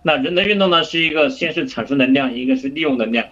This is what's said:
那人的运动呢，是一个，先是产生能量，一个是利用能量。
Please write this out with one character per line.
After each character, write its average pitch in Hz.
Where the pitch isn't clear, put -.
那 151
人 156
的 190
运 208
动 190
呢， 165
是 165
一 165
个， 151
先 160
是 165
产 113
生 139
能 131
量， 135
一 123
个 131
是 135
利 151
用 135
能 110
量。 117